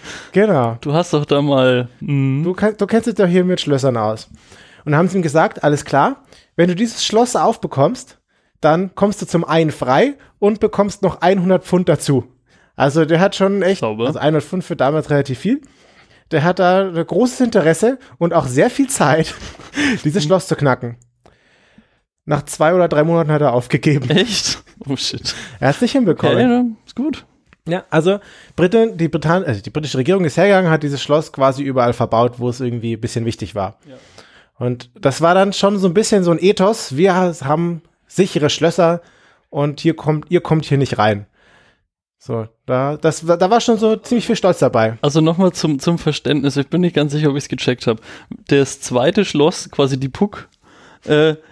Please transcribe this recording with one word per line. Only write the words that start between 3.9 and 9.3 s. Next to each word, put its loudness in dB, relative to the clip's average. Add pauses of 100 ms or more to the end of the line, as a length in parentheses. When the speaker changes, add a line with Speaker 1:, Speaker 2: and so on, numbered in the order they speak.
Speaker 1:
aus. -4 (560)
Und 0
haben 4
sie -2
ihm 0
gesagt, 0
„Alles 0
klar, 0 (320)
wenn 4
du 0
dieses -4
Schloss 0
aufbekommst, -2 (440)
dann 2
kommst 0
du -8
zum 0